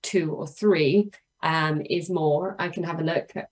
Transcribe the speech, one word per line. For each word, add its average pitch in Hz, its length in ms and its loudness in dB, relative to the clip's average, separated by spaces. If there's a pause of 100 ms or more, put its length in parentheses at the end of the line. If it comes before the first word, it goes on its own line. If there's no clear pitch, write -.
two, 160 300 0
or 151 120 -6
three, 190 640 2 (340)
um, 156 460 0
is 175 200 -2
more. 165 500 0
I 175 100 -2
can 175 140 -6
have 165 160 -4
a 156 40 -4
look - 280 -2 (200)